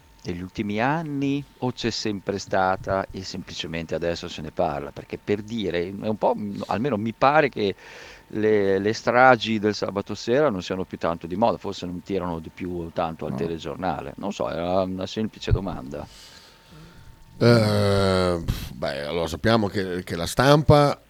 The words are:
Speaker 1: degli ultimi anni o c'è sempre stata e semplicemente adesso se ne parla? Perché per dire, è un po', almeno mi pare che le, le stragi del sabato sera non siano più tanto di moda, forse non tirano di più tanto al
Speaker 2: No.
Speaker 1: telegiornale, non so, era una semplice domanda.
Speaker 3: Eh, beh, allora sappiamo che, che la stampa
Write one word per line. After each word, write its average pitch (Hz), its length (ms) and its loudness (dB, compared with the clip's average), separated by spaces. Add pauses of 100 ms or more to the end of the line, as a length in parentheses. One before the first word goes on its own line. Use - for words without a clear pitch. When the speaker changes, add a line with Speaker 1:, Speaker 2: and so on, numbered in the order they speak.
(220)
Speaker 1:
degli 87 200 -8
ultimi 104 400 -6
anni 143 600 -2 (180)
o 127 120 -2
c'è - 180 -4
sempre 101 500 -4
stata 95 680 0
e 95 140 -10
semplicemente 82 720 -8
adesso 85 320 -2
se 80 140 -12
ne 76 100 -10
parla? 71 400 -4
Perché - 260 -12
per 104 240 -2
dire, 92 460 -4
è 101 200 -8
un 110 100 -2
po', 240 180 2 (320)
almeno 117 300 0
mi 110 200 -4
pare 147 320 4
che 98 240 0 (580)
le, 104 460 4
le 101 160 2
stragi 117 640 6
del 104 160 2
sabato 101 400 -4
sera 131 360 0
non 107 120 -2
siano 92 220 -4
più - 160 -10
tanto 85 260 -2
di 87 120 -6
moda, 104 200 2
forse 95 300 -8
non 87 160 -8
tirano 90 360 -4
di 80 140 -12
più 87 400 -8
tanto 82 320 -4
al 71 60 -6
Speaker 2:
No. 65 60 -4
Speaker 1:
telegiornale, 80 800 -6
non 101 160 -8
so, - 160 -4
era 87 320 0
una 92 260 -4
semplice - 460 -6
domanda. 73 520 -4 (1300)
Speaker 3:
Eh, 98 1040 4 (300)
beh, 71 320 -4
allora 82 220 -2
sappiamo 110 400 2
che, 92 360 -4
che 92 140 -6
la 85 80 -2
stampa 147 760 6 (100)